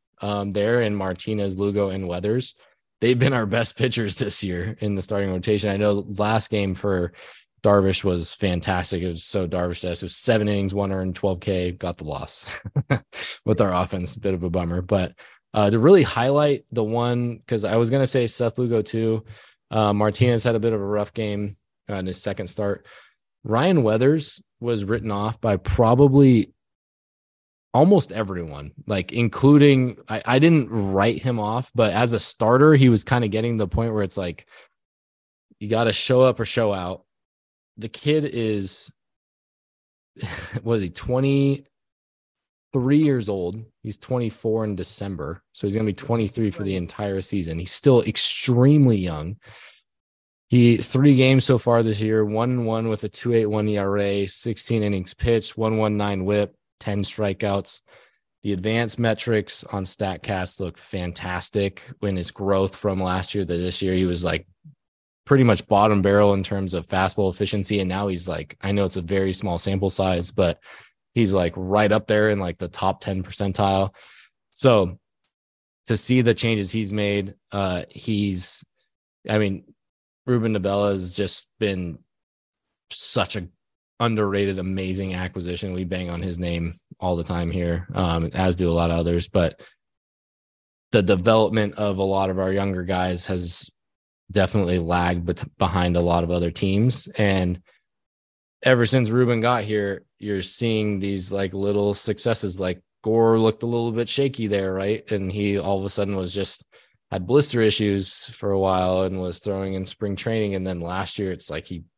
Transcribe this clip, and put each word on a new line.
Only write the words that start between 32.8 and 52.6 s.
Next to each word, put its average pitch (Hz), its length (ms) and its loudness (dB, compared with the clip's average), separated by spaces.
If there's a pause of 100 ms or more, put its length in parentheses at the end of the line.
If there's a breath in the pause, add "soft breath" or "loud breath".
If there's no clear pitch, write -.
was 113 160 6
kinda 120 240 2
getting 110 300 -2
to 104 60 0
the 90 40 -2
point 113 240 -2
where 107 100 0
it's 95 140 -4
like, 87 320 -8 (1120 soft breath)
you 104 80 -10
gotta 113 240 2
show 127 300 4
up 127 180 4
or 113 40 -2
show 110 280 0
out. 92 320 -6 (720)
The 110 140 -12
kid 147 340 0
is, 107 680 -4 (1300)
<laughs> - 460 -10
what 117 140 0
is 98 80 -2
he, 87 40 -4
twenty-three 139 800 0 (1300)
years 131 300 2
old. 98 340 -6 (200)
He's 107 160 -10
twenty-four 110 640 -4
in 104 100 -4
December, 90 680 -8 (100)
so - 140 -6
he's 98 80 -2
gonna 110 100 -2
be 104 80 0
twenty-three 110 580 -2
for 104 120 -8
the 98 140 -4
entire 95 440 -6
season. 82 380 -6
He's 90 140 -6
still 123 320 6
extremely 127 920 4
young. 87 400 -4 (1120 loud breath)
He, 120 280 6
three 135 400 4
games 131 280 6
so 127 140 4
far 117 240 2
this 107 180 0
year, 110 240 0
one 117 420 -2